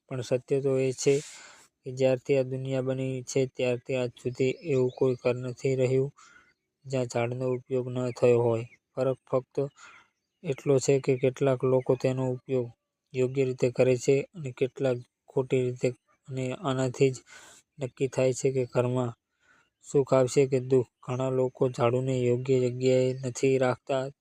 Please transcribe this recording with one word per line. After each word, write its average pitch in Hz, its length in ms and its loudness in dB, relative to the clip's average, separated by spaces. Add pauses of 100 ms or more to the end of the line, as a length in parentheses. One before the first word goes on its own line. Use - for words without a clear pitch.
પણ 127 220 -10
સત્ય 131 380 -2
તો 139 160 0
એ 131 160 0
છે 139 220 2 (640)
કે - 160 -14
જ્યારથી 131 440 2
આ 131 120 0
દુનિયા 131 380 -4
બની 131 360 -4
છે - 240 -2
ત્યારથી 127 500 -4
આજ 123 160 -2
સુધી 131 500 -2
એવું 131 280 0
કોઈ 131 260 0
ઘર 123 200 -2
નથી 127 380 -4
રહ્યું 131 360 0 (760)
જ્યાં 131 240 -2
ઝાડનો 123 440 -2
ઉપયોગ 127 340 -4
ન 127 120 -6 (140)
થયો 123 280 4
હોય. 117 260 0 (220)
ફરક 131 360 -2
ફક્ત - 320 -4 (880)
એટલો 143 360 0
છે 139 200 2
કે 135 140 0
કેટલાક 131 480 0
લોકો 131 320 2
તેનો 131 360 -2
ઉપયોગ 127 380 -4 (460)
યોગ્ય 131 300 0
રીતે 127 260 0
કરે 127 260 4
છે 139 180 2 (140)
અને 143 240 -10
કેટલાક 131 460 -2 (260)
ખોટી 131 380 -2
રીતે, 127 260 -2 (400)
અને 131 160 -6 (160)
આનાથી 131 500 0
જ 127 60 -10 (600)
નક્કી 135 320 -6
થાય 131 260 0
છે 135 180 -2
કે 131 120 -2
ઘરમાં 123 480 -2 (760)
સુખ 139 260 0
આવશે 131 340 4
કે 135 140 0
દુઃખ. 127 300 2 (100)
ઘણા 131 300 -4
લોકો 131 380 0
ઝાડુને 127 540 0
યોગ્ય 127 380 2
જગ્યાએ 127 580 2
નથી 131 400 0
રાખતા 131 460 0 (160)